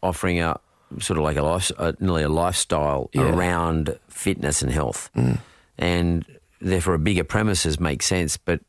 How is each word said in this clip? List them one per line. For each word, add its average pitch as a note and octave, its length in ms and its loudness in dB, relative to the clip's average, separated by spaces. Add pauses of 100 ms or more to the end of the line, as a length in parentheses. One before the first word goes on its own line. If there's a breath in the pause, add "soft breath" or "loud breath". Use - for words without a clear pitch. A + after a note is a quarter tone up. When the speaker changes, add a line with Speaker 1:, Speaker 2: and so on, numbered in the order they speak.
Speaker 1:
offering F2 380 0
a E2 180 -2 (400)
sort F2 180 -2
of D#2 60 2
like D2+ 140 0
a D2 60 2
life, F2 340 0
uh, E2 220 0
nearly F2 240 2
a D2 60 0
lifestyle D#2 840 0
Speaker 2:
Yeah. - 100 2 (100)
Speaker 1:
around E2+ 640 0 (100)
fitness - 540 -2
and C2 100 -2
health, C2+ 460 -4
Speaker 2:
Mm. B1 220 2 (400 loud breath)
Speaker 1:
and E2+ 460 0 (360)
therefore F2+ 320 2
a D#2+ 60 2
bigger F2 240 2
premises F2+ 560 0
makes D#2 260 -2
sense. F2 320 0
But, E2+ 320 -2